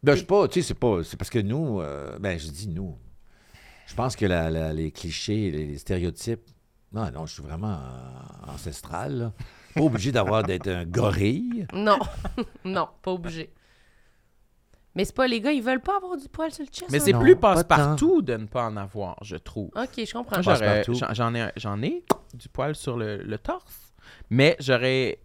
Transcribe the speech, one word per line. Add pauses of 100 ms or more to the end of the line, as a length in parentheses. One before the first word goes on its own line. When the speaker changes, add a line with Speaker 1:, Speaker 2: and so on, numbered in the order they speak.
Speaker 1:
Ben,
je
sais
pas,
tu
sais,
c'est
pas,
c'est
parce
que
nous,
euh,
ben,
je
dis
nous. (880)
Je
pense
que
la,
la,
les
clichés,
les,
les
stéréotypes (520)
non,
non,
je
suis
vraiment,
euh,
ancestral,
là. (420)
Pas
obligé
d'avoir,
d'être
un
gorille.
Speaker 2:
Non. (360)
<laughs>
Non, (140)
pas
obligé. (1400)
Mais
c'est
pas,
les
gars,
ils
veulent
pas
avoir
du
poil
sur
le
chest,
Speaker 3:
Mais
Speaker 2:
hein?
Speaker 3:
c'est
Speaker 1:
Non,
Speaker 3:
plus
Speaker 1:
pas
Speaker 3:
passe-partout
Speaker 1:
tant.
Speaker 3:
de
ne
pas
en
avoir,
je
trouve.
Speaker 2:
Ok,
je
comprends.
Speaker 3:
Moi,
j'aurais, (240)
Speaker 1:
Passe-partout.
Speaker 3:
j'en,
j'en
ai,
j'en
ai (300)
du
poil
sur
le,
le
torse, (380)
mais
j'aurais